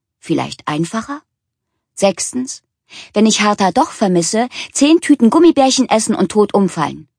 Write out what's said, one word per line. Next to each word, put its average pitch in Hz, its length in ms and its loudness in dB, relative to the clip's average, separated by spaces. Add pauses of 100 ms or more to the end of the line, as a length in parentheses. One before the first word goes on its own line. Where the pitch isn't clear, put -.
(180)
Vielleicht - 500 -6
einfacher? 226 540 -6 (720)
Sechstens, - 680 -4 (520)
wenn 214 120 4
ich 214 140 0
Hertha 208 320 0
doch 285 180 0
vermisse, 202 580 0 (240)
zehn 311 280 4
Tüten 240 300 4
Gummibärchen 269 580 4
essen 220 260 0
und 185 160 -2
tot 208 240 0
umfallen. 156 540 -2 (100)